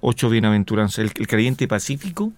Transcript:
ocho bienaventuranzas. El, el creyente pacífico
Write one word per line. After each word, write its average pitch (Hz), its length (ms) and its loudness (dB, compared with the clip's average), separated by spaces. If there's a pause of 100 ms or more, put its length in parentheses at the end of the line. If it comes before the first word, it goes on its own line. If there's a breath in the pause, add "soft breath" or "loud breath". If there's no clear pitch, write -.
ocho 123 300 0
bienaventuranzas. 107 680 2
El, 107 160 0
el - 100 -4
creyente 123 400 0
pacífico 165 720 -4